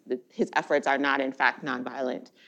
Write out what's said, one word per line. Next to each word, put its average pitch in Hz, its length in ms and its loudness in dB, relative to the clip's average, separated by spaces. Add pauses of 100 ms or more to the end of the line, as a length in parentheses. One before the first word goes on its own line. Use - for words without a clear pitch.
that 123 140 -4 (100)
his - 240 -2
efforts 143 320 2
are 139 120 2
not, 139 220 2
in 135 120 -2
fact, 127 320 0
nonviolent, 127 680 -6 (180)